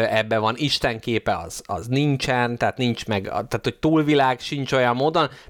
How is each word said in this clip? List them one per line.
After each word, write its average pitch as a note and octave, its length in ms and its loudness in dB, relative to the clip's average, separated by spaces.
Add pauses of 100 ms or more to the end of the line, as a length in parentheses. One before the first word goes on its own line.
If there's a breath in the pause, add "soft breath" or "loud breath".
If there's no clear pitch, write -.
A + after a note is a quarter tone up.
ebbe A2 360 2
van. A2 180 2
Isten B2+ 440 -2
képe A2 360 -2
az, E2 300 -10
az F#2 200 -6
nincsen, B2+ 720 0
tehát G#2+ 180 0
nincs A#2+ 300 -2
meg, G2+ 200 -2
a-, - 40 -6
tehát, G#2+ 320 -4
hogy - 160 -4
túlvilág D3 600 2
sincs C#3 320 -6
olyan B2 240 2
módon. D#3 320 2 (220 loud breath)